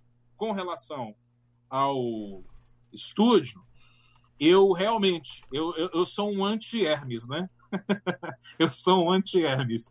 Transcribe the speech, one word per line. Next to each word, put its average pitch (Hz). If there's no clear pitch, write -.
com 220
relação 160
ao 120
estúdio, 208
eu 190
realmente, 190
eu, 160
eu, 165
eu 170
sou 208
um 196
anti-Hermes, 151
né? 165
<laughs> -
Eu 160
sou 180
um 175
anti-Hermes. 139